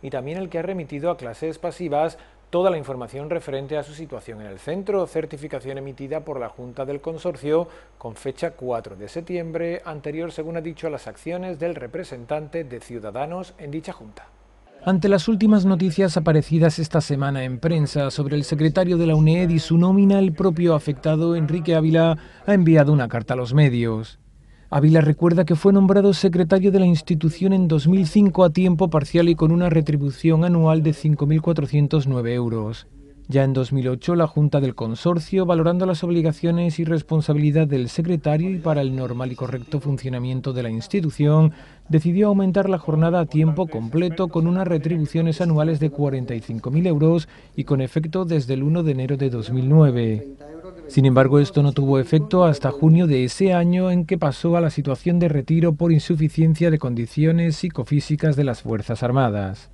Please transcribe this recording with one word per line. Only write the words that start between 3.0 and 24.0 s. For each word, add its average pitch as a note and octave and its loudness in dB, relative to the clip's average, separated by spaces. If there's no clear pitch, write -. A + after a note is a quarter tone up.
referente C#3+ -8
a C#3+ -8
su D3 -18
situación B2 -16
en G#2 -16
el G2 -18
centro, F#3+ -4
certificación C#3 -10
emitida C#3 -12
por C#3+ -10
la A2+ -10
Junta B2 -14
del C#3+ -10
Consorcio D#3+ -4
con A2+ -16
fecha D3+ -10
cuatro A#2 -10
de G2+ -16
septiembre, E3+ -8
anterior, D#3 -10
según E3 -10
ha E3 -8
dicho, D#3+ -12
a - -6
las C3+ -12
acciones F3 -12
del E3+ -6
representante D3 -10
de B2 -14
Ciudadanos B2 -10
en D3 -16
dicha D#3+ -12
Junta. - -20
Ante F#3+ 0
las G3 2
últimas G#3 4
noticias F#3 0
aparecidas D#3 2
esta D#3+ -2
semana C#3 -4
en B2+ -6
prensa D3 -2
sobre D3 -4
el C#3+ -2
secretario E3 0
de E3+ 2
la D#3+ 2
uned D#3+ 4
y E3 2
su E3 2
nómina, G3 4
el F#3+ 2
propio E3+ 0
afectado, D#3 -2
Enrique D#3+ -2
Ávila, D#3+ 2
ha G3+ 2
enviado D#3+ 6
una C3 2
carta A#2 -4
a B2+ -2
los B2 -4
medios. A#2 2